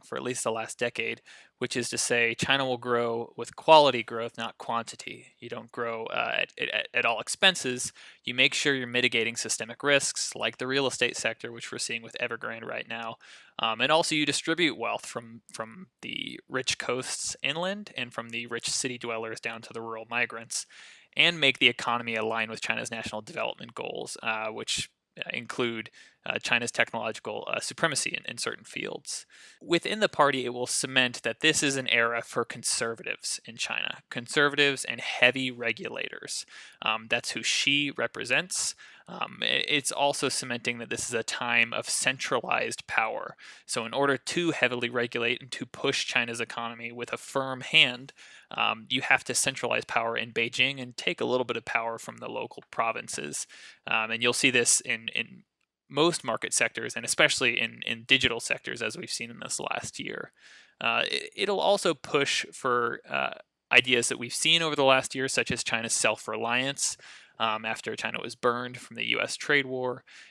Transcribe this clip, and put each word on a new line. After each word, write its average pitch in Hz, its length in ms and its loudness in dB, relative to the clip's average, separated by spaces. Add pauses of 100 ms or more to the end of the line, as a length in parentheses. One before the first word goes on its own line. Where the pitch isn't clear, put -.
for 120 120 -8
at 131 60 -4
least 123 220 -2
the 113 80 0
last 110 260 -6
decade, 117 440 -2 (360)
which - 180 -2
is 120 140 0
to 123 80 -4
say 117 360 4
China 135 300 2
will 123 140 -2
grow 120 580 0
with - 200 -10
quality 143 460 10
growth, 117 360 -6
not 113 200 -6
quantity. 117 680 -6 (120)
You 120 100 -12
don't 120 240 -12
grow, 113 340 -4
uh, 120 320 -2
at, - 340 -2
at, - 220 -2
at 120 100 2
all 113 160 2
expenses. 135 720 0 (320)
You 123 100 -4
make 135 200 6
sure 143 200 2
you're 127 120 -2
mitigating 120 500 2
systemic - 460 -6
risks, - 520 2
like 113 240 -4
the 127 80 -4
real 135 200 2
estate 120 300 0
sector, 117 360 -4
which 117 180 -12
we're 123 80 -8
seeing 117 240 -4
with - 180 -12
Evergrande 117 440 -6
right 123 240 -8
now. 113 280 -8 (420)
Um, 113 220 0
and 139 120 4
also 160 220 4
you 151 100 2
distribute 151 540 2
wealth 110 260 -4
from, 117 380 -10 (100)
from 113 360 -10 (120)
the - 480 -8
rich - 300 -2
coasts - 640 -4
inland 180 540 -2
and 123 180 -6
from 117 160 -8
the 117 160 -6
rich 117 240 -4
city 123 280 -2
dwellers 113 420 -4
down 113 220 -8
to - 100 -16
the 113 100 -8
rural 113 260 -8
migrants, 117 580 -2 (500)
and 165 220 6
make 139 200 4
the 127 100 8
economy 120 480 -2
align 110 340 0
with 110 100 -10
China's 117 300 -4
national 110 300 -8
development - 540 -8
goals, - 480 -8
uh, 110 240 -2
which, - 440 -4 (260)
uh, - 160 -8
include, 117 580 -2 (340)
uh, - 140 -2
China's 120 320 0
technological, 113 800 -2
uh, - 80 0
supremacy - 560 -2
in, - 140 -8
in 117 80 -10
certain - 260 -6
fields. - 600 -8 (340)
Within 170 400 0
the 202 80 4
party, 139 360 4
it 120 100 -4
will 123 140 -4
cement 131 540 2
that 113 180 -2
this 156 220 4
is 139 140 4
an 127 120 -2
era 117 340 4
for - 220 -2
conservatives - 1000 -4
in 117 120 -16
China, - 420 -4 (100)
conservatives 143 760 2
and 117 160 -6
heavy 127 500 4
regulators. - 960 -6 (340)
Um, 110 300 0
that's 120 220 -2
who 113 100 -6
Xi 143 480 2
represents. 123 840 -2 (320)
Um, - 340 -8
i-, - 240 2
it's 143 240 0
also 143 380 0
cementing 120 500 -4
that 117 120 -8
this - 180 -4
is 123 60 -4
a 113 100 0
time 117 480 2
of - 180 -4
centralized - 960 0
power. 110 500 -2 (300)
So 117 180 -4
in 113 80 -10
order 139 240 4
to 170 360 0
heavily 120 380 2
regulate 120 520 0
and 127 80 -16
to - 160 -8
push - 400 -2
China's 117 340 0
economy 117 520 -8
with 120 200 -10
a 120 60 -4
firm 131 440 -4
hand, 135 500 6 (400)
um, 110 360 -2
you 127 120 -2
have - 240 2
to 123 100 -2
centralize 120 520 0
power 117 300 0
in 117 140 -4
Beijing 127 500 0
and 123 160 -12
take - 240 -2
a 120 40 0
little 123 200 2
bit 120 120 -2
of 117 80 -8
power 117 340 -2
from 117 200 -14
the 123 100 -10
local 117 420 -8
provinces. - 760 -4 (400)
Um, 110 240 0
and 113 100 -4
you'll 120 100 6
see 131 180 6
this 120 320 6
in, 113 340 -6
in 117 260 -6 (460)
most 160 360 2
market 113 300 -2
sectors, 120 420 0
and 117 80 -8
especially 120 560 4
in, 117 260 -4
in 117 180 -4
digital 123 360 4
sectors, 127 400 -6
as 113 160 -4
we've - 140 -10
seen 117 200 -6
in - 100 -16
this - 200 -6
last - 400 -6
year. - 320 -8 (480)
Uh, 117 240 0
it, - 320 -4
it'll 190 240 0
also 196 320 4
push - 580 0
for, 120 580 -2
uh, - 240 0 (380)
ideas 123 380 6
that 123 100 -4
we've 120 140 -8
seen 165 300 2
over 151 120 0
the 143 100 4
last 131 300 4
year, 135 140 -2
such - 220 0
as 123 120 -2
China's 113 300 -2
self-reliance, 117 1040 0 (420)
um, 110 280 0
after 113 280 -4
China 117 280 -4
was 120 120 -8
burned 123 440 0
from - 180 -16
the 113 120 -4
U 113 120 4
S - 160 -2
trade 139 300 2
war, 127 380 -4 (260)